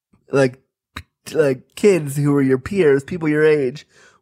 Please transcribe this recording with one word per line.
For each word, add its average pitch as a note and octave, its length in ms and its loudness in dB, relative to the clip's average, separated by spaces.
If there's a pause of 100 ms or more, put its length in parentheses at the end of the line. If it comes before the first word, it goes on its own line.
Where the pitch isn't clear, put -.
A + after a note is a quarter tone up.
(320)
like, C3 300 0 (720)
like, C#3+ 420 -2
kids D#3+ 420 0
who C#3+ 160 0
were C#3+ 80 2
your C3 160 2
peers, C#3+ 480 0
people D#3+ 240 -6
your D3+ 160 0
age, D3 420 0 (340)